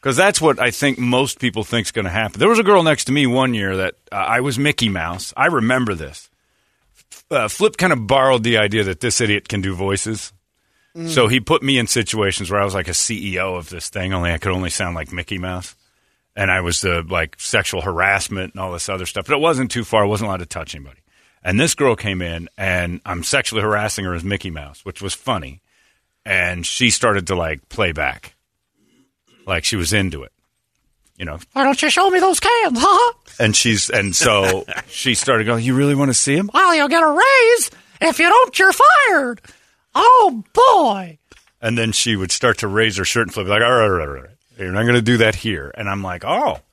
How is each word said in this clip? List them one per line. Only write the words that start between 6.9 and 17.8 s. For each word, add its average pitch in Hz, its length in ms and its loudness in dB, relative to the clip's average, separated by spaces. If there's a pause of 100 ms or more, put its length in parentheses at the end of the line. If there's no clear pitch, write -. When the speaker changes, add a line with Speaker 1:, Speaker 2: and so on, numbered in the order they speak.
Speaker 1:
Uh, 117 180 0
Flip 202 300 0
kind 180 120 2
of 120 160 -2
borrowed 131 360 4
the 117 160 2
idea 107 260 2
that 95 160 -6
this 120 220 -2
idiot 104 260 -2
can 101 140 -4
do 95 120 -4
voices. 98 600 -4 (600)
Speaker 2:
Mm. 165 140 -10
Speaker 1:
So 131 200 2
he 127 120 2
put 156 220 0
me 135 160 0
in 117 80 0
situations 101 640 -2
where 101 100 0
I 101 60 0
was 95 80 -4
like 90 140 -4
a 90 40 -6
C 101 400 -4
E 90 60 -4
O 92 160 -4
of 87 160 -12
this 87 180 -12
thing, 92 240 -6
only 87 180 -2
I 85 60 -2
could 92 160 -4
only 92 160 -4
sound 87 260 -6
like 78 160 -10
Mickey 90 280 -10
Mouse. 90 360 -10 (640)
And 98 140 -2
I 92 100 0
was, 85 240 -4
uh, 87 240 0
like, 85 300 -4
sexual 98 420 -4